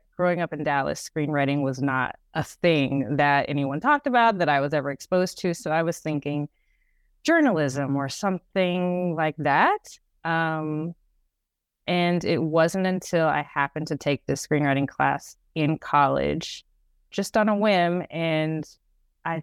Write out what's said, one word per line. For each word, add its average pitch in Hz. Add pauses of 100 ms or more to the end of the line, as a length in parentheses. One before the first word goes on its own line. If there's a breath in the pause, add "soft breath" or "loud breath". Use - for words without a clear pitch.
(160)
growing 180
up 165
in 151
Dallas, 143
screenwriting 143
was 135
not 131 (200)
a 160
thing 139
that 143
anyone 143
talked 285
about, 233
that 175
I 143
was 143
ever 143
exposed 180
to. 175
So 160
I 165
was 165
thinking 147 (760)
journalism 147
or 139
something 180
like 156
that. 156 (240)
Um, 160 (920)
and 175
it 139
wasn't 165
until 180
I 147
happened 147
to 151
take -
this 139
screenwriting 139
class - (180)
in 156
college, 143 (460)
just -
on 214
a 208
whim, 180
and 156 (580)
I 160